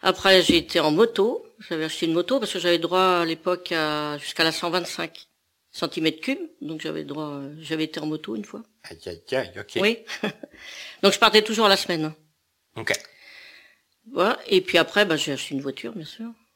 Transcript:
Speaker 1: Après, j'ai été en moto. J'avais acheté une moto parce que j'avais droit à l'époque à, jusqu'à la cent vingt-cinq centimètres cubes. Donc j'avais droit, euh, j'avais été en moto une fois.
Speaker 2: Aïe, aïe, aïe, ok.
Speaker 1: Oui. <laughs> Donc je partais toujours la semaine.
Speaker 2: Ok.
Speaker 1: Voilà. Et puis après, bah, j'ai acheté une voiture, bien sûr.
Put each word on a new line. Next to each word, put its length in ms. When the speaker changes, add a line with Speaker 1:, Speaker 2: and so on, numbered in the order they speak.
Speaker 1:
Après, 400
j'ai 160
été 220
en 100
moto. 560
J'avais 160
acheté 220
une 60
moto 260
parce 140
que 60
j'avais 200
droit 420
à 40
l'époque 460
à, 460
jusqu'à 260
la 80
cent 200
vingt-cinq 560
centimètres 500
cubes. 180
Donc 200
j'avais 220
droit, 240
euh, 340
j'avais 220
été 160
en 80
moto 280
une 100
fois. 180
Speaker 2:
Aïe, 200
aïe, 160
aïe, 220
ok. 220
Speaker 1:
Oui. 180
<laughs> 60
Donc 100
je 60
partais 240
toujours 240
la 100
semaine. 340
Speaker 2:
Ok. 180
Speaker 1:
Voilà. 360
Et 140
puis 160
après, 280
bah, 120
j'ai 160
acheté 200
une 80
voiture, 320
bien 120
sûr. 220